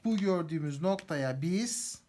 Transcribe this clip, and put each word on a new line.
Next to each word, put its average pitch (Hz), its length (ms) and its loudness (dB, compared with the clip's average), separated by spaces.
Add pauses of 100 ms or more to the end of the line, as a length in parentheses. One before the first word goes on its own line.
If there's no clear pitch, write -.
bu 220 120 4
gördüğümüz 160 640 0
noktaya 143 600 0
biz 196 560 -2 (120)